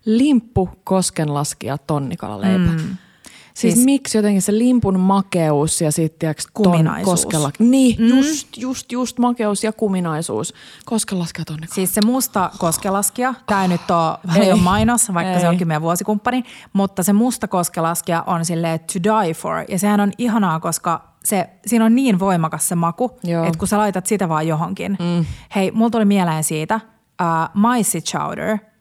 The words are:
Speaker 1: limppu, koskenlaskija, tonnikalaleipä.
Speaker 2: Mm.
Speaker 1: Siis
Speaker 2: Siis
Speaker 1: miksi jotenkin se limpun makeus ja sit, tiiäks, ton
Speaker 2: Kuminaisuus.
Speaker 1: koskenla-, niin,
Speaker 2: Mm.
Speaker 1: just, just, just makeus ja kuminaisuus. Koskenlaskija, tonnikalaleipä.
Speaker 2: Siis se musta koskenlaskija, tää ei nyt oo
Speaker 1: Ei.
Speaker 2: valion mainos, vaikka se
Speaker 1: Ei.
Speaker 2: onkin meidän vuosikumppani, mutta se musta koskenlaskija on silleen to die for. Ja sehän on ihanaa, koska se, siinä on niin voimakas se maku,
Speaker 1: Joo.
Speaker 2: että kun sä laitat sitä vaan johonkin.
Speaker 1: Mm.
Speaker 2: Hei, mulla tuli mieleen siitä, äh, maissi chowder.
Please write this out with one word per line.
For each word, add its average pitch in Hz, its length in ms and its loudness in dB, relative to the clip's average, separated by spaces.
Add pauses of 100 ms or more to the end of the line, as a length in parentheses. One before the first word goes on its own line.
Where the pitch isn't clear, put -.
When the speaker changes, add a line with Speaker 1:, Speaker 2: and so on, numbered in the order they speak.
Speaker 1:
limppu, 226 640 2 (160)
koskenlaskija, 151 920 -2
tonnikalaleipä. 143 800 -2 (140)
Speaker 2:
Mm. 160 240 -4 (580)
Speaker 1:
Siis - 200 2
Speaker 2:
Siis 247 100 6
Speaker 1:
miksi 269 340 0
jotenkin 202 240 2
se 208 160 0
limpun 226 420 2
makeus 170 800 2
ja 156 120 0
sit, 160 260 -2
tiiäks, 156 260 -4 (100)
ton 214 180 0
Speaker 2:
Kuminaisuus. 170 540 0
Speaker 1:
koskenla-, 151 320 -2
niin, 247 420 4
Speaker 2:
Mm. 226 80 4
Speaker 1:
just, 277 400 2 (100)
just, 254 340 -8
just 240 260 -6
makeus 240 460 0
ja 220 80 -2
kuminaisuus. 170 800 -4 (300)
Koskenlaskija, 180 600 -4
tonnikalaleipä. 160 300 -12
Speaker 2:
Siis 185 200 -2
se 214 120 0
musta 240 520 0
koskenlaskija, 202 760 -2 (120)
tää 196 160 0
ei 185 60 2
nyt 175 220 -2
oo 165 280 0 (100)
Speaker 1:
Ei. 165 120 0
Speaker 2:
valion 190 200 6
mainos, 214 540 2
vaikka 180 240 -2
se 175 80 2
Speaker 1:
Ei. - 20 4
Speaker 2:
onkin 175 200 2
meidän 156 140 -2
vuosikumppani, 214 640 -2 (280)
mutta 196 300 0
se 202 100 2
musta 226 360 2
koskenlaskija 170 760 -2
on 170 180 -2
silleen 165 360 -2
to - 180 -8 (280)
die 165 80 -2
for. 165 340 -6
Ja 196 100 -2
sehän 208 220 2
on 202 180 2
ihanaa, 202 420 0
koska 165 500 -4 (140)
se, 190 260 -2 (160)
siinä 226 180 2
on 226 100 4
niin 247 240 2
voimakas 170 500 0
se 185 60 -2
maku, 170 500 -2
Speaker 1:
Joo. 170 200 -2
Speaker 2:
että 160 140 -2
kun 190 100 -4
sä 208 100 2
laitat 190 280 0
sitä 196 220 -2
vaan 160 200 -2
johonkin. 170 520 -4
Speaker 1:
Mm. 175 240 0 (300)
Speaker 2:
Hei, 190 160 0
mulla 226 200 0
tuli 220 140 0
mieleen 175 400 2
siitä, 156 300 -2
äh, 170 800 -4
maissi 214 460 2
chowder. 160 580 -4 (220)